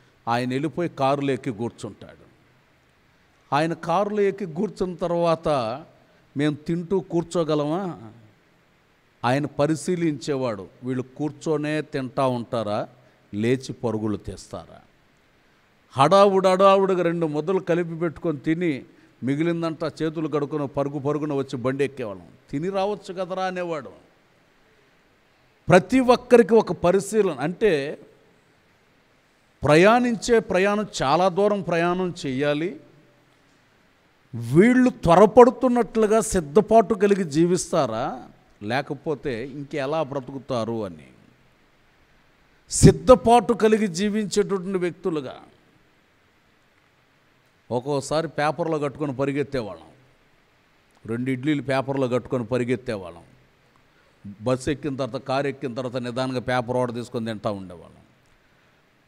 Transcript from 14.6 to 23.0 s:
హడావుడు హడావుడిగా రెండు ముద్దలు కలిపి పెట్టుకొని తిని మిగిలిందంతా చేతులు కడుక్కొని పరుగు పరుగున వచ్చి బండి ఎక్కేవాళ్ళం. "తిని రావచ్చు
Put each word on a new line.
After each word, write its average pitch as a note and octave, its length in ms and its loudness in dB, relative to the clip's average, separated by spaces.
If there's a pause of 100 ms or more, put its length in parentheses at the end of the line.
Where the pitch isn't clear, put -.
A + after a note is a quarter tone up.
హడావుడు F#3+ 580 6
హడావుడిగా F#3+ 540 6
రెండు E3+ 240 0
ముద్దలు D3+ 320 -2
కలిపి E3+ 360 -2
పెట్టుకొని D#3+ 440 -4
తిని D#3+ 460 -2 (380)
మిగిలిందంతా D#3+ 680 -2 (120)
చేతులు D#3 260 -4
కడుక్కొని C#3+ 380 -2
పరుగు C#3 320 -4
పరుగున D3 340 -2
వచ్చి C#3 240 -4
బండి C3 280 -2
ఎక్కేవాళ్ళం. G2+ 440 -8 (220)
"తిని D#3 180 -4
రావచ్చు G3 460 -4